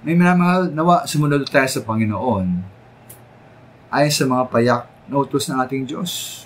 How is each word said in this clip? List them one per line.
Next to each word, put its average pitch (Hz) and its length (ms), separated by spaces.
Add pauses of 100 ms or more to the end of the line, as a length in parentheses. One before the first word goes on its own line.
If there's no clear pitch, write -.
May 170 160
minamahal, 180 560
nawa 170 320
sumunod 143 400
tayo 135 240
sa 113 160
Panginoon 110 600 (1500)
ayon 147 180
sa 143 140
mga 127 240
payak 120 320 (240)
na 139 160
utos 139 240
ng 131 160
ating 131 240
Diyos. 175 600